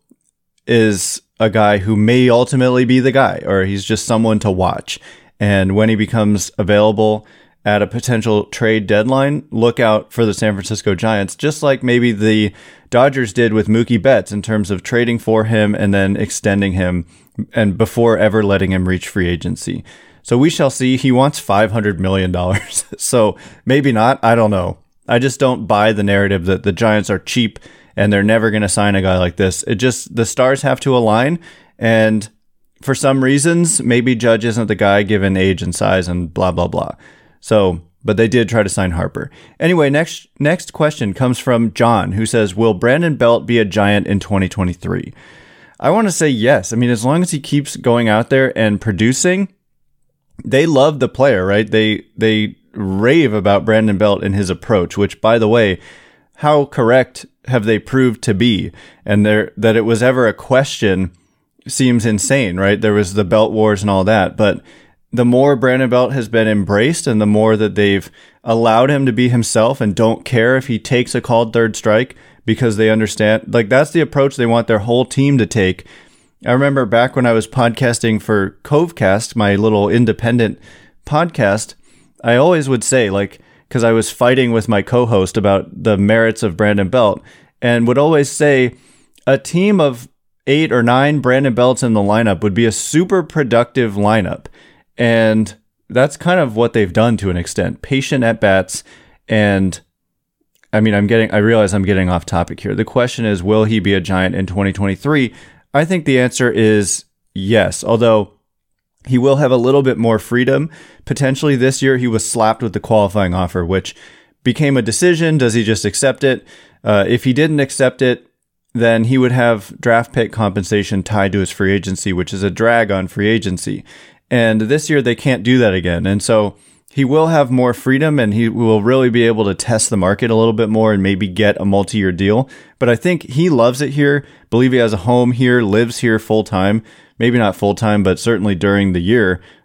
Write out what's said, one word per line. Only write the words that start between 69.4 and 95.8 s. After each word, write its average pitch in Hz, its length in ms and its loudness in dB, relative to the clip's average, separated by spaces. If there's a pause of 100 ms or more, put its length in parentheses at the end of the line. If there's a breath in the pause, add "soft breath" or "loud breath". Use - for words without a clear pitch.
and 104 140 -2
don't 113 300 0
care 123 320 2
if 131 100 -4
he 117 120 -4
takes 123 360 -2
a 131 60 -2
called 117 320 0
third 113 220 0
strike 113 420 0 (280 soft breath)
because 113 320 0
they 110 140 2
understand, 107 640 0
like, 117 140 0
that's 135 240 2
the 170 80 0
approach 139 360 0
they 123 100 0
want 117 200 0
their 110 140 0
whole 120 240 0
team 139 340 0
to 110 80 2
take. 92 400 -2 (580 soft breath)
I 117 80 0
remember 139 320 2
back 117 320 -2
when 127 100 0
I 120 60 2
was 110 160 0
podcasting 117 720 -2
for 101 420 -2
Covecast, 120 720 -2
my 101 220 0
little 104 320 2
independent 117 720 0 (480 loud breath)
podcast, 143 680 -2 (480 soft breath)
I 120 140 2
always 151 320 2
would 123 160 -2
say, 120 260 0
like, 98 300 -4 (280 soft breath)
'cause 120 140 -2
I 117 100 4
was 113 180 0
fighting 123 420 0
with 113 160 -2
my 104 140 0
co-host 113 540 0
about 98 460 -2
the 110 140 2
merits 110 480 2
of 87 120 -4
Brandon 101 320 0
Belt, 107 320 0 (400 soft breath)
and 120 280 0
would 123 100 0
always 147 320 2
say, 135 440 0 (520 soft breath)
"A 135 120 2
team 190 420 0
of 131 280 -2 (380)
eight 147 240 0
or 120 140 2
nine 135 340 2
Brandon 131 360 0
Belts 123 280 0
in 120 100 0
the 107 80 2
lineup 104 420 0
would 104 120 -2
be 117 120 2
a 110 40 0
super 180 540 -2
productive 120 720 0
lineup." 104 520 -2 (500 soft breath)
And 113 560 0 (380)